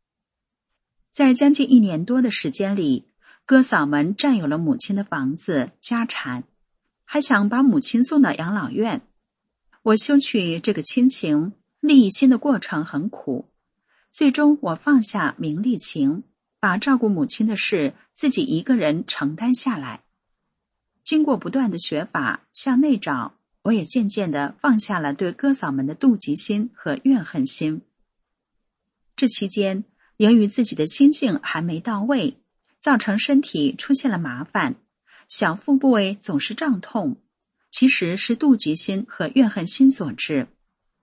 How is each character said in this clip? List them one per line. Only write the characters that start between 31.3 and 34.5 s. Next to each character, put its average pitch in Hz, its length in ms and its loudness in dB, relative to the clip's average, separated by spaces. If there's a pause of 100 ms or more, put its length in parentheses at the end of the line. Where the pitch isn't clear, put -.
还 - 200 -6
没 165 180 -4
到 202 240 -6
位， 220 380 -4 (360)
造 269 200 0
成 214 200 -2
身 277 240 2
体 - 320 -2
出 - 200 -4
现 269 180 -2
了 190 60 -2
麻 135 260 -8
烦， 170 320 -4 (540)